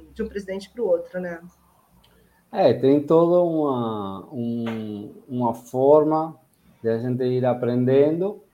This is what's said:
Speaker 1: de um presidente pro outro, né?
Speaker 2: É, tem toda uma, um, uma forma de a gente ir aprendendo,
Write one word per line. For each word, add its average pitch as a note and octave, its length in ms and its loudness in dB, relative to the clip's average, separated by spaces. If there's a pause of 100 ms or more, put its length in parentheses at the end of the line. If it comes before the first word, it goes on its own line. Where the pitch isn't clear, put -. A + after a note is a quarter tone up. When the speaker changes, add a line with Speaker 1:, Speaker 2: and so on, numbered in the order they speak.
(120)
Speaker 1:
de - 120 -6
um - 40 -10
presidente G3 420 -10
pro A#3 160 -6
outro, F3 340 0
né? F3 200 -10 (1120)
Speaker 2:
É, E3+ 240 4
tem C3+ 320 4
toda E3+ 360 4
uma, A#2 880 -4
um, A2+ 840 -8 (140)
uma B2 260 -2
forma D3+ 840 0 (420)
de A2+ 80 0
a A2+ 80 0
gente B2+ 260 -4
ir B2+ 220 0
aprendendo, C3 960 0 (120)